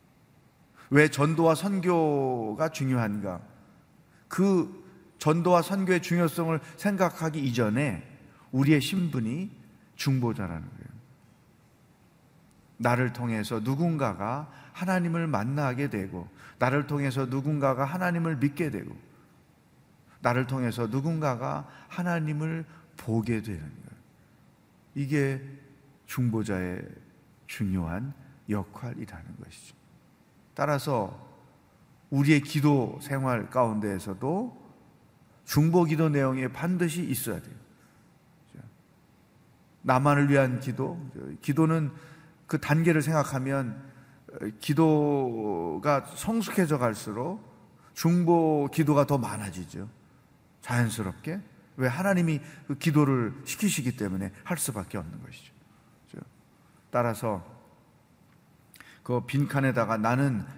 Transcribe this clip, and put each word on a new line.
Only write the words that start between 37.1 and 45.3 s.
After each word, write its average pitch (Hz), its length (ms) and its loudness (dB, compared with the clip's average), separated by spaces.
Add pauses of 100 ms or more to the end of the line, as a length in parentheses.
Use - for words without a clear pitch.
돼요. - 140 -18 (2250)
나만을 143 480 4
위한 135 300 4
기도, 131 400 -6 (420)
기도는 156 500 2 (540)
그 156 140 -2
단계를 160 420 4
생각하면 135 840 -2 (760)
기도가 135 1500 2 (100)